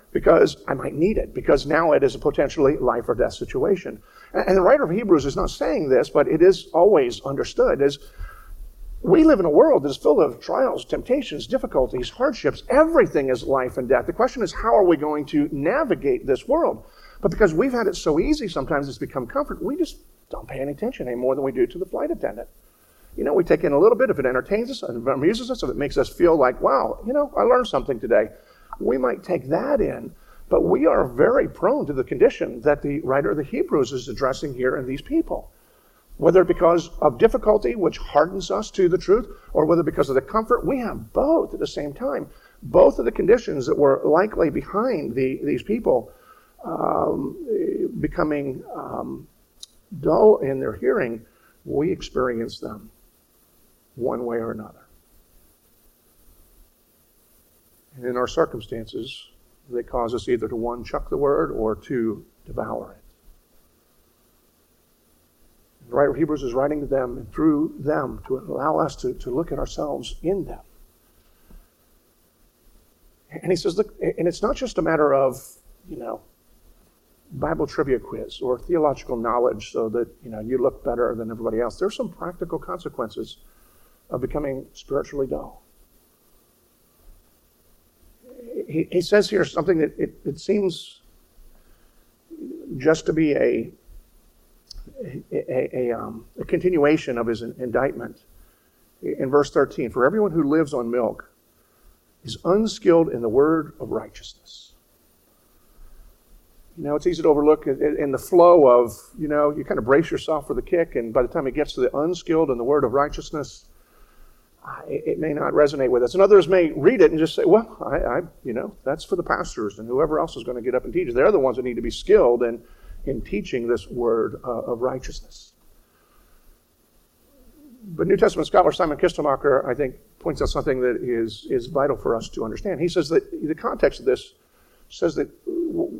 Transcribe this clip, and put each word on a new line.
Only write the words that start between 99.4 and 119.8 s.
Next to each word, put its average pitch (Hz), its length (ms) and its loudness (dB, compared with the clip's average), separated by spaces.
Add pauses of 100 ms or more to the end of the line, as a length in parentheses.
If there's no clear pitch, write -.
thirteen, 139 380 0
"For 127 160 0
everyone 202 260 2
who 160 120 0
lives 147 300 0
on 120 160 -4
milk 117 400 -4 (920)
is 110 220 -12
unskilled 175 640 4
in 117 120 -6
the 113 80 -2
word 151 500 2
of 117 120 -8
righteousness." - 800 -12 (2000)
You 160 60 -10
know, 147 120 -2
it's 151 120 0
easy 165 160 -2
to 160 60 6
overlook 151 380 4
in, 147 320 0
in 143 120 0
the 131 60 -2
flow 175 500 8
of, 123 280 6 (220)
you 151 100 -6
know, 147 220 2
you 147 140 -6
kind 175 140 -4
of 110 80 -4
brace 151 260 4
yourself 151 360 -4
for 143 60 -4
the 120 80 -4
kick, 165 340 -2
and 117 180 -6
by 131 80 4
the 120 60 0
time 135 200 -4
it 120 80 -6
gets 147 180 -2
to 131 80 -4
the 123 160 0
unskilled 160 520 -2
in 120 80 -2
the 120 60 -4
word 139 200 2
of 113 100 0
righteousness, 147 720 -6 (1000)
uh, - 200 -14
it, - 180 -6
it - 140 -2
may 156 140 -2
not 143 200 -2
resonate 143 360 4
with 123 140 4
us. 120 120 0
And 190 80 6
others 196 240 8
may 175 240 4
read 196 300 2
it 156 100 8
and 156 80 0
just 160 160 0
say, - 100 -2
"Well, 214 400 4
I, 135 120 -2
I, 131 240 -2 (220)
you 123 100 -6
know, 120 300 -6
that's 156 200 -4
for - 120 -4
the 175 80 -2
pastors 107 540 -4
and 113 100 -14